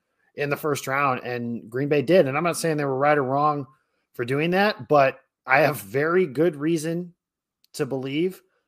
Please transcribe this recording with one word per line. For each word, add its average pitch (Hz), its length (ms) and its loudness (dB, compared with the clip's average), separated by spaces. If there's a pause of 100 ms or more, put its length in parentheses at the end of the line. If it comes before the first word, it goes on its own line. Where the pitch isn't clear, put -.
(360)
in 143 140 -6
the 143 60 0
first 143 320 -4
round, 135 380 0
and 117 440 -8
Green 135 200 -4
Bay 147 120 2
did. 165 240 4
And 135 120 -2
I'm 160 80 -2
not 165 100 -2
saying 160 220 -2
they 147 80 -2
were 135 120 -2
right 147 200 4
or 139 60 0
wrong 143 440 0 (460)
for 127 100 -4
doing 139 280 -2
that, 196 360 0
but 139 320 4 (260)
I 131 140 4
have 143 220 2
very 151 440 0
good 151 300 0
reason 165 580 -4 (600)
to 147 120 -4
believe 135 560 -4 (260)